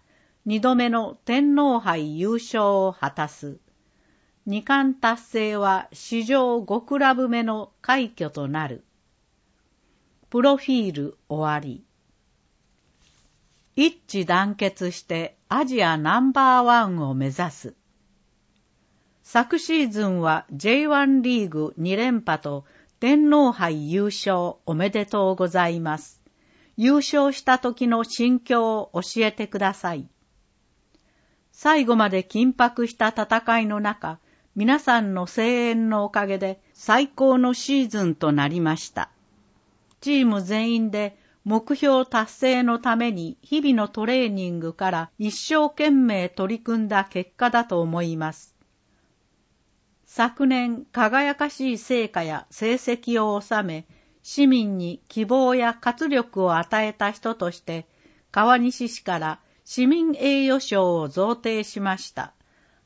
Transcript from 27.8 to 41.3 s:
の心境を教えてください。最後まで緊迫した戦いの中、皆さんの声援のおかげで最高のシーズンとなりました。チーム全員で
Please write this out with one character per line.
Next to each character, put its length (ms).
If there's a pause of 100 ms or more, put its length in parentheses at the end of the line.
の 160
心 360
境 380
を 160
教 320
え 60
て 160
く 120
だ 140
さ 220
い。 120 (1400)
最 340
後 100
ま 140
で 140
緊 340
迫 300
し 80
た 140
戦 500
い 60
の 140
中、 400 (360)
皆 240
さ 200
ん 140
の 140
声 420
援 200
の 160
お 40
か 160
げ 120
で 240 (120)
最 340
高 300
の 160
シ 300
ー 60
ズ 160
ン 100
と 160
な 160
り 140
ま 160
し 140
た。 180 (920)
チ 220
ー 20
ム 160
全 320
員 180
で 260 (280)